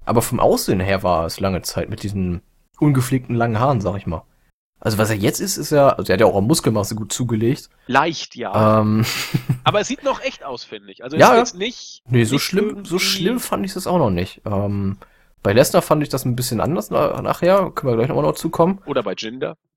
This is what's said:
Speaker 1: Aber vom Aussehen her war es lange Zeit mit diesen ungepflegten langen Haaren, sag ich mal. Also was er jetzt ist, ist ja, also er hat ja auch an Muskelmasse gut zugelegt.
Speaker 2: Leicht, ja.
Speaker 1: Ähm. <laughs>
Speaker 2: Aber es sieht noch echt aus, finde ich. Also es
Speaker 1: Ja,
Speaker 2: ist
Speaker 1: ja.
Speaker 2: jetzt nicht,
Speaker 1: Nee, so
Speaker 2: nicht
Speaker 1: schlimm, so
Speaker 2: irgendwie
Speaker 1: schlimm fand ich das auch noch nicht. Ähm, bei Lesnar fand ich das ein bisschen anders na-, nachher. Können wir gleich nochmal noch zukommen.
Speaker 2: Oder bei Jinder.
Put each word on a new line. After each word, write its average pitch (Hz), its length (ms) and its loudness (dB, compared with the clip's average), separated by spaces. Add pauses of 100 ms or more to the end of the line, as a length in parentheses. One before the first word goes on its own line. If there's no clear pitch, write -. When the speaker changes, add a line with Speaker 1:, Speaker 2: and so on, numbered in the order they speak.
Speaker 1:
Aber 113 160 2
vom - 180 -2
Aussehen 175 400 2
her 95 240 0
war 85 220 0
es - 140 -8
lange 95 240 -2
Zeit - 260 -6
mit 101 140 -10
diesen 95 380 -4 (380)
ungepflegten 131 560 0
langen 117 240 0
Haaren, 127 220 2
sag 95 160 -2
ich - 80 -10
mal. 85 180 -6 (560)
Also 110 200 -2
was 107 100 2
er 110 80 -2
jetzt 101 240 0
ist, 190 160 -6
ist 147 140 -6
ja, 143 180 6
also - 200 0
er 92 40 2
hat 95 80 4
ja 104 60 8
auch 92 100 2
an 95 80 2
Muskelmasse 110 500 0
gut 107 160 -8
zugelegt. 120 580 -2 (180)
Speaker 2:
Leicht, 135 480 -2
ja. 107 440 2
Speaker 1:
Ähm. 107 240 2 (320)
<laughs> - 300 -4
Speaker 2:
Aber 202 160 2
es - 60 -4
sieht 269 160 -8
noch 262 180 -2
echt - 220 -8
aus, 127 200 -12
finde 101 280 -16
ich. - 120 -20
Also 135 140 -6
es - 20 6
Speaker 1:
Ja, 156 100 8
Speaker 2:
ist - 40 6
Speaker 1:
ja. 233 60 6
Speaker 2:
jetzt 240 160 0
nicht, - 500 -10
Speaker 1:
Nee, 117 200 4
so 123 100 0
Speaker 2:
nicht - 80 0
Speaker 1:
schlimm, 202 420 -2
so 165 100 -4
Speaker 2:
irgendwie 190 40 0
Speaker 1:
schlimm 196 400 0
fand - 260 -4
ich 95 80 -6
das - 140 -8
auch 180 100 2
noch 123 140 4
nicht. 90 340 -4
Ähm, 101 520 -2 (440)
bei 101 100 2
Lesnar 151 300 4
fand 151 220 2
ich 131 60 -6
das - 160 -4
ein 123 100 0
bisschen 123 260 -2
anders 196 300 -2
na-, - 320 0
nachher. 180 480 2
Können 135 200 -4
wir 113 60 2
gleich 120 120 2
nochmal 147 160 0
noch 151 100 0
zukommen. 175 500 0
Speaker 2:
Oder 131 180 -2
bei 95 100 -4
Jinder. 131 440 -8 (200)